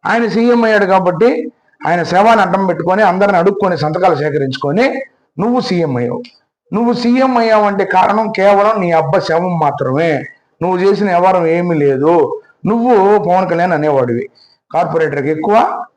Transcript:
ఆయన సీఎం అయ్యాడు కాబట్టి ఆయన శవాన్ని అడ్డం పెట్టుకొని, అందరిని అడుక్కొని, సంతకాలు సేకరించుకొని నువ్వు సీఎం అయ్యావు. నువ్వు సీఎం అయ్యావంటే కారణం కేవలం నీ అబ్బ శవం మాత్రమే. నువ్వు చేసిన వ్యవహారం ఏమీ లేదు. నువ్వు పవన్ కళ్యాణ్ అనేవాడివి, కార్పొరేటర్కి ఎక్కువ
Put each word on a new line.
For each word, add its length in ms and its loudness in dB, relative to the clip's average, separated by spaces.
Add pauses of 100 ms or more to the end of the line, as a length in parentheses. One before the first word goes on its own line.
ఆయన 220 -2
సీఎం 360 2
అయ్యాడు 220 2
కాబట్టి 640 0 (360)
ఆయన 160 0
శవాన్ని 420 2
అడ్డం 200 -2
పెట్టుకొని, 380 0
అందరిని 340 2
అడుక్కొని, 400 0
సంతకాలు 380 0
సేకరించుకొని 840 -2 (380)
నువ్వు 200 0
సీఎం 380 -2
అయ్యావు. 260 -6 (500)
నువ్వు 200 0
సీఎం 440 0
అయ్యావంటే 480 2
కారణం 460 0
కేవలం 500 2
నీ 100 -2
అబ్బ 260 0
శవం 420 -2
మాత్రమే. 640 -2 (380)
నువ్వు 160 -2
చేసిన 300 0
వ్యవహారం 400 2
ఏమీ 280 0
లేదు. 640 0 (240)
నువ్వు 540 2
పవన్ 300 0
కళ్యాణ్ 240 0
అనేవాడివి, 560 -2 (440)
కార్పొరేటర్కి 560 -2
ఎక్కువ 540 0 (120)